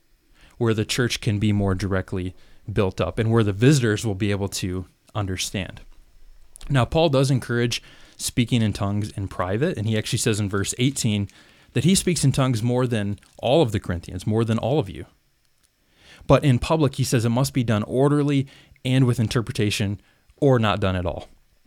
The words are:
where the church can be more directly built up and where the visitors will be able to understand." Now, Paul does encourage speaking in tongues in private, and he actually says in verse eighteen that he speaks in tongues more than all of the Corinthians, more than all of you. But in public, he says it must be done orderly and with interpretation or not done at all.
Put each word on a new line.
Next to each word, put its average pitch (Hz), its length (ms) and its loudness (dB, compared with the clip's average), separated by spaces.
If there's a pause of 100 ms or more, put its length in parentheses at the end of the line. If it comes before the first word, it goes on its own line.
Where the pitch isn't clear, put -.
(580)
where 117 160 2
the 110 120 0
church - 360 -2
can 104 180 0
be 104 140 2
more 101 220 2
directly 92 600 -4 (360)
built 95 280 0
up 85 180 -2
and 110 140 0
where 117 120 6
the 101 100 2
visitors 117 520 4
will 104 100 -2
be 101 160 -2
able 98 180 -2
to 92 360 -6 (300)
understand." 95 640 -6 (880)
Now, 131 160 2
Paul 160 240 2
does 139 220 2
encourage 120 500 -2 (360)
speaking 120 440 0
in 104 120 0
tongues 104 380 -4
in 98 180 -8
private, 107 480 -2
and 101 100 -4
he 107 100 0
actually 107 220 -4
says 107 220 0
in 101 80 -2
verse 98 280 -2
eighteen 113 520 0 (440)
that 120 120 0
he 185 100 6
speaks - 300 0
in 135 80 6
tongues 127 280 0
more 123 240 0
than 104 320 -4 (200)
all 135 240 2
of 117 100 2
the 104 80 -2
Corinthians, - 480 -6
more 110 160 2
than 110 140 0
all 131 220 -2
of 98 100 -6
you. 85 160 -12 (1200)
But 131 160 4
in 131 160 4
public, 156 360 0
he 131 80 -2
says 117 220 0
it 120 40 2
must 127 240 0
be 131 100 0
done 110 200 0
orderly 139 640 2 (360)
and 131 220 4
with 120 140 2
interpretation 104 800 -2 (360)
or 131 220 4
not 107 200 2
done 95 160 0
at 90 100 -4
all. - 240 -6 (380)